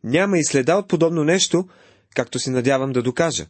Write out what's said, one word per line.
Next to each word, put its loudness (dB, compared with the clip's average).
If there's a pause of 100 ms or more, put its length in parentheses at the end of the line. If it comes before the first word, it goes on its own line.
няма 0
и 0
следа 2
от -2
подобно 2
нещо, 0 (460)
както -4
се -6
надявам 0
да -2
докажа. -2